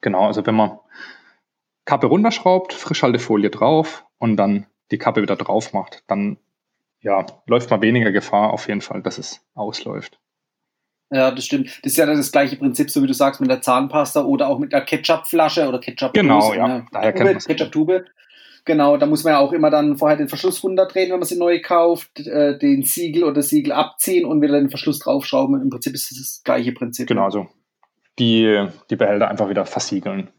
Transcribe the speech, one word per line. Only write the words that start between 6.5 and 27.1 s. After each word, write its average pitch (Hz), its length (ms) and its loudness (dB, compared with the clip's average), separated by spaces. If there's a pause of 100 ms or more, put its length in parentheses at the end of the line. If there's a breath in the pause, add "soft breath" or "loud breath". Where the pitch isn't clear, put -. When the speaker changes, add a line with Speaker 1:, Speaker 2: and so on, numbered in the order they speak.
Speaker 1:
ja, 98 240 -2 (200)
läuft 120 240 0
man 104 120 2
weniger 113 300 2
Gefahr 104 400 0
auf - 160 -6
jeden 104 140 -4
Fall, - 220 -10
dass - 160 -8
es - 340 -18
ausläuft. - 640 -12 (960)
Speaker 2:
Ja, 131 180 4
das 123 140 -10
stimmt. 135 220 -2 (160 loud breath)
Das 139 80 -4
ist - 60 -2
ja 160 80 4
dann 151 100 0
das 143 160 -2
gleiche 139 240 2
Prinzip, 139 340 -2
so 139 140 0
wie 135 40 2
du 135 60 0
sagst, 135 280 0
mit 135 80 0
der 127 120 0
Zahnpasta 139 600 0
oder 139 240 0
auch 139 120 -2
mit 143 120 -4
der 143 100 2
Ketchupflasche 156 840 0
oder 127 120 -4
Ketchupdose, - 420 -2
Speaker 1:
Genau, 110 320 4
ja. 95 140 0
Speaker 2:
ne? 123 260 -4
Speaker 1:
Daher 107 180 0
Speaker 2:
Tube, 98 60 -4
Speaker 1:
kennt 190 160 4
man's. - 140 -6
Speaker 2:
Ketchuptube. 156 580 0 (580 soft breath)
Genau, 147 320 4
da 143 120 2
muss 156 180 0
man 160 80 4
ja 143 60 6
auch 143 120 4
immer 156 180 2
dann 147 280 2
vorher 151 200 4
den 143 120 -2
Verschluss 175 340 -4
runterdrehen, 185 480 0
wenn 180 80 -2
man 170 80 -4
sie 175 100 -4
neu 175 240 2
kauft, 170 680 0
äh, 143 300 2
den 139 260 2
Siegel 170 420 0
oder 147 160 0
Siegel 143 320 0
abziehen 170 500 0
und 156 180 0
wieder 147 160 2
den 139 120 2
Verschluss 143 300 -4
draufschrauben. 135 640 0
Im 135 80 0
Prinzip 127 260 -6
ist - 180 -8
es 127 40 -16
das - 280 -14
gleiche 123 260 0
Prinzip, 120 360 -8
Speaker 1:
Genau, 110 140 0